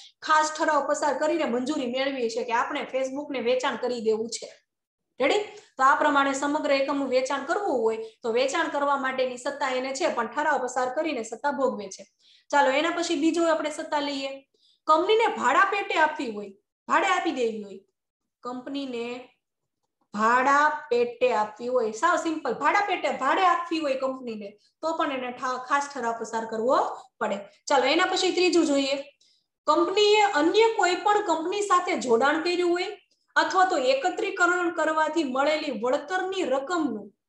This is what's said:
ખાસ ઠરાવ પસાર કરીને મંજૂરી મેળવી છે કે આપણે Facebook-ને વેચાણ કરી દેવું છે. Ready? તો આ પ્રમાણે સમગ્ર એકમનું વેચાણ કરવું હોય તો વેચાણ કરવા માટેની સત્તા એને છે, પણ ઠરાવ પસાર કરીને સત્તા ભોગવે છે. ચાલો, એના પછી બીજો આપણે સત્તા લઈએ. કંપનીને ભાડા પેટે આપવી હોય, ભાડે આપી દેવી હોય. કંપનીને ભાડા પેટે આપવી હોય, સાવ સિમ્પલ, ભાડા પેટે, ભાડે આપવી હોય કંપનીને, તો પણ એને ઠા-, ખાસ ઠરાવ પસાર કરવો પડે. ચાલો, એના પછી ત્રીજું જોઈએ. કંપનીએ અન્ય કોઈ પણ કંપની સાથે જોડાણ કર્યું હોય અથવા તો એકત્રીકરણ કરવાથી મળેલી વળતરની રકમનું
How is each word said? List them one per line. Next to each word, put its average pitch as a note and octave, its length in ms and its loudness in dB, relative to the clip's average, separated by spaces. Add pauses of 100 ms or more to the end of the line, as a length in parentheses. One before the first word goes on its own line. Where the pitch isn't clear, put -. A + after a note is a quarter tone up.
(220)
ખાસ D#4 360 2
ઠરાવ D4+ 300 0
પસાર D4 300 0
કરીને D#4 260 0
મંજૂરી B3+ 420 -2
મેળવી B3+ 440 -2
છે A#3 140 -6
કે A#3 80 -4
આપણે B3 420 -2
Facebook-ને C4+ 460 -4
વેચાણ B3+ 360 0
કરી A#3+ 240 -4
દેવું A3 280 0
છે. - 240 -12 (680)
Ready? D#4+ 180 2 (380)
તો C4 60 0
આ C4+ 120 6
પ્રમાણે C#4+ 380 2
સમગ્ર C#4+ 380 -2
એકમનું C#4 380 0
વેચાણ C4 360 0
કરવું F4 360 0
હોય A3 240 0 (180)
તો A3+ 100 -2
વેચાણ C#4+ 360 0
કરવા C#4+ 280 0
માટેની B3+ 400 -2
સત્તા C#4 340 -4
એને B3+ 240 -4
છે, D4 140 -2
પણ A#3+ 180 -2
ઠરાવ D4 380 -2
પસાર B3+ 300 -4
કરીને D#4 280 -2
સત્તા A#3 280 -4
ભોગવે A3 380 -2
છે. - 260 -20 (360)
ચાલો, C#4 200 4
એના D4+ 200 2
પછી E4+ 240 -2
બીજો D#4+ 320 2
આપણે D#4+ 240 0
સત્તા D4+ 300 -4
લઈએ. C4+ 480 -8 (380)
કંપનીને G#4 400 4
ભાડા D#4+ 440 2
પેટે G4+ 240 -4
આપવી D4+ 380 0
હોય, G#3 200 -12 (360)
ભાડે D#4 180 2
આપી F#4 240 0
દેવી A3+ 320 -2
હોય. G3 180 -16 (640)
કંપનીને B3+ 840 -8 (840)
ભાડા C4 760 2
પેટે A#3+ 420 2
આપવી G#3+ 360 -4
હોય, A#3+ 240 0
સાવ E4 240 2
સિમ્પલ, D#4 360 -4
ભાડા D#4 340 2
પેટે, E4+ 240 -2
ભાડે C#4+ 320 0
આપવી E4+ 360 2
હોય C#4+ 160 -2
કંપનીને, B3+ 560 -6 (320)
તો D#4+ 140 -2
પણ D#4 160 0
એને B3 180 -6
ઠા-, B3 380 -6
ખાસ C#4+ 260 0
ઠરાવ A#3 260 -4
પસાર A3 240 -6
કરવો A3+ 320 0 (440)
પડે. G#3 160 -2 (300)
ચાલો, C4 180 2
એના D#4+ 200 4
પછી F#4 280 0
ત્રીજું F4 340 4
જોઈએ. C#4 300 2 (720)
કંપનીએ G4 540 4
અન્ય G4+ 560 4
કોઈ F4+ 180 2
પણ G#4 320 2
કંપની E4+ 360 -2
સાથે F4+ 340 2
જોડાણ C4 460 2
કર્યું F4 280 0
હોય F4+ 160 0 (500)
અથવા E4+ 280 4
તો F4+ 140 2
એકત્રીકરણ F4 920 0
કરવાથી D#4 540 0
મળેલી C4+ 560 -2
વળતરની F#4 600 -2
રકમનું C4+ 720 -4 (140)